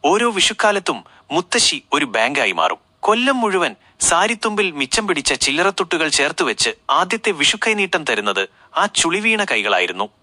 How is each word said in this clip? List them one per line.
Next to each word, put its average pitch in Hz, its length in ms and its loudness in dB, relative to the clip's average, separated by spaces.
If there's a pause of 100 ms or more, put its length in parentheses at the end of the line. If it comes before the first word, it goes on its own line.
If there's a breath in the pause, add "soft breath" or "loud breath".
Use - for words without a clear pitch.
ഓരോ 202 220 4 (100)
വിഷുക്കാലത്തും 190 600 0 (360 soft breath)
മുത്തശ്ശി 175 440 0 (160)
ഒരു 147 200 0
ബാങ്കായി 113 440 2
മാറും. 82 220 0 (260)
കൊല്ലം 247 360 2
മുഴുവൻ 185 300 0 (360 soft breath)
സാരിത്തുമ്പിൽ 208 600 0 (120)
മിച്ചം 170 280 -2
പിടിച്ച 147 240 0 (120)
ചില്ലറത്തുട്ടുകൾ 170 640 0 (100)
ചേർത്തുവെച്ച് 139 520 0 (280)
ആദ്യത്തെ 202 320 0 (100)
വിഷുക്കൈനീട്ടം 202 680 0
തരുന്നത് 101 360 -2 (360 soft breath)
ആ 190 40 4 (140)
ചുളിവീണ 208 520 0
കൈകളായിരുന്നു. 98 560 0 (160)